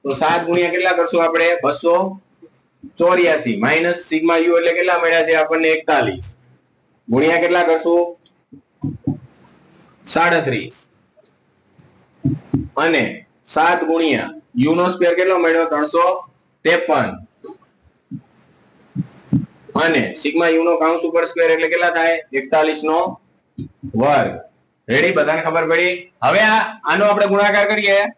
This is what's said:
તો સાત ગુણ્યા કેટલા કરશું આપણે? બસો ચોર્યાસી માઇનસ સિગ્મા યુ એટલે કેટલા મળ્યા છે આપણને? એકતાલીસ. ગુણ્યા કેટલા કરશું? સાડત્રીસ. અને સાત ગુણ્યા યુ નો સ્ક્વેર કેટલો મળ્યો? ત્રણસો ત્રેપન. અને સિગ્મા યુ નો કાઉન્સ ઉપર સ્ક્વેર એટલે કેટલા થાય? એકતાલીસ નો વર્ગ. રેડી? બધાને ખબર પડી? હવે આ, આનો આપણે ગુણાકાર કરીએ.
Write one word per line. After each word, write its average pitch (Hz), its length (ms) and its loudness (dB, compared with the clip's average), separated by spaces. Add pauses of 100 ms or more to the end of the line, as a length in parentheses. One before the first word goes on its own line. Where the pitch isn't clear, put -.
તો 139 120 -4
સાત 165 300 0
ગુણ્યા 175 260 0
કેટલા 180 220 0
કરશું 170 320 0
આપણે? 165 400 2
બસો 175 560 0 (760)
ચોર્યાસી 165 580 2
માઇનસ 160 400 0
સિગ્મા 165 400 0
યુ 170 200 2
એટલે 170 160 2
કેટલા 175 260 0
મળ્યા 165 240 2
છે 160 120 2
આપણને? 160 340 0
એકતાલીસ. 139 680 -2 (760)
ગુણ્યા 160 300 2
કેટલા 175 220 2
કરશું? 170 560 0 (1900)
સાડત્રીસ. 160 840 -2 (1900)
અને 147 500 -2 (180)
સાત 170 400 0
ગુણ્યા 156 460 -2 (280)
યુ 151 160 2
નો 180 140 2
સ્ક્વેર 175 260 0
કેટલો 185 240 2
મળ્યો? 165 260 2
ત્રણસો 156 640 -2 (340)
ત્રેપન. 156 460 0 (2750)
અને 156 340 0
સિગ્મા 165 340 -2
યુ 165 140 2
નો 170 140 2
કાઉન્સ 160 260 0
ઉપર 165 220 0
સ્ક્વેર 165 260 0
એટલે 160 180 0
કેટલા 170 220 0
થાય? 165 320 0 (100)
એકતાલીસ 156 520 0
નો 156 360 -2 (760)
વર્ગ. 123 440 0 (480)
રેડી? 147 240 2
બધાને 151 300 0
ખબર 160 260 -2
પડી? 175 440 -2 (100)
હવે 165 180 2
આ, 220 440 0
આનો 185 200 0
આપણે 208 220 2
ગુણાકાર 202 420 2
કરીએ. 202 360 2 (140)